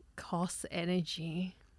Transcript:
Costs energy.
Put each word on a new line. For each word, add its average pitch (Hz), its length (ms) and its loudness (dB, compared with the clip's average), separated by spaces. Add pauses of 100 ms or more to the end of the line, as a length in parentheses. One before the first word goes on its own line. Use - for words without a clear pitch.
(180)
Costs - 520 0
energy. 175 880 0 (240)